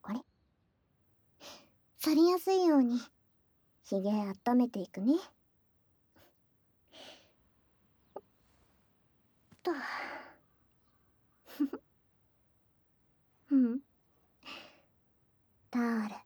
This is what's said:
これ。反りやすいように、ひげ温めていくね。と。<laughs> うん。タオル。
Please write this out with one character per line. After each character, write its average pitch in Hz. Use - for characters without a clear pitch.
こ -
れ。 233
反 311
り 320
や 359
す 381
い 370
よ 311
う 262
に、 240
ひ 196
げ 196
温 208
め 247
て 208
い 175
く -
ね。 277
と。 349
<laughs> 277
う 294
ん。 254
タ 247
オ 240
ル。 208